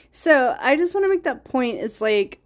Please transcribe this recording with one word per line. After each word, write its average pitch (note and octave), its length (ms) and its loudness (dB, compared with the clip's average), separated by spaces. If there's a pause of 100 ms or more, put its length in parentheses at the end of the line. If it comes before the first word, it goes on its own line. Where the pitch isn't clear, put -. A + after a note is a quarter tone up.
(100)
so C#4 480 2
I C#4 180 0
just F4 180 -2
wanna G4 140 0
make F#4 160 -2
that C4 200 -6
point. B3 340 -4
It's - 220 -10
like, G#3+ 460 0